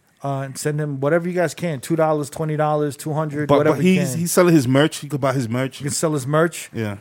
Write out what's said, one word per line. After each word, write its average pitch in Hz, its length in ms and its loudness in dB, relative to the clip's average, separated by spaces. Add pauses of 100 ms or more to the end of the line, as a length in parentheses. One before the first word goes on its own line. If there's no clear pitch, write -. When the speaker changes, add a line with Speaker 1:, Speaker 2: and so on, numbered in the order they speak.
(220)
Speaker 1:
uh, 139 180 -4
and 135 180 -10
send 151 220 -4
him 143 200 -6
whatever 165 280 2
you 180 60 -4
guys 175 200 0
can, 160 260 -6
two 165 160 -4
dollars, 156 320 0
twenty 156 280 -4
dollars, 151 400 0
two 156 180 -8
hundred, 151 340 -2
Speaker 2:
But, 190 100 6
Speaker 1:
whatever 156 180 4
Speaker 2:
but 151 80 0
Speaker 1:
you 185 160 4
Speaker 2:
he's, 135 100 -2
Speaker 1:
can. 127 80 -4
Speaker 2:
he's 170 140 -4
selling 175 220 6
his 135 140 6
merch. 139 340 2
You 147 60 -12
can 143 120 -4
buy 131 120 0
his 127 160 -2
merch. 127 320 -4
Speaker 1:
You 135 40 -8
can 143 100 -4
sell 160 180 -2
his 131 140 -4
merch. 156 480 0
Speaker 2:
Yeah. 107 260 -4